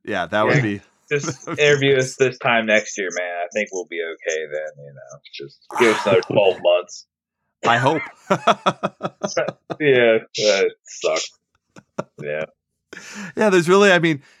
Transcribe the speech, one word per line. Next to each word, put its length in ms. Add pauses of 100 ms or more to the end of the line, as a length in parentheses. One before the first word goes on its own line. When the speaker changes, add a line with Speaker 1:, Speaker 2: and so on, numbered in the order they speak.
Speaker 1:
Yeah, 220
that 180
would 120
Speaker 2:
Yeah. 60
Speaker 1:
be 180 (140)
<laughs> 160
Speaker 2:
Just 160 (180)
Speaker 1:
that 60
would 60
be 80
Speaker 2:
interview 300
Speaker 1:
nice. 100
Speaker 2:
us 120
this 220
time 280
next 300
year, 120 (100)
man. 80 (180)
I 80
think 200
we'll 140
be 140
okay 400 (120)
then, 320
you 100
know. 240 (160)
Just 240 (220)
give 160
us 100
another 140
Speaker 1:
<sighs> 100
Speaker 2:
twelve 320
months. 440 (580)
Speaker 1:
I 140
hope. 240 (260)
<laughs> 840 (720)
Speaker 2:
Yeah, 380 (180)
that 340 (140)
sucks. 460 (880)
Yeah. 240 (920)
Speaker 1:
Yeah, 140
there's 180
really, 240
I 60
mean, 240 (180)